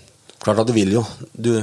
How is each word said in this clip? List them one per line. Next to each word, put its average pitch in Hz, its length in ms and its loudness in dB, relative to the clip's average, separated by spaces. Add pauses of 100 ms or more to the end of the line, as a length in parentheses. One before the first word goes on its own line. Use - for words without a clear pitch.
(400)
klart 107 200 0
at 113 80 0
det 123 60 2
vil 98 200 2
jo. 117 80 2 (340)
Du, 113 140 -2 (120)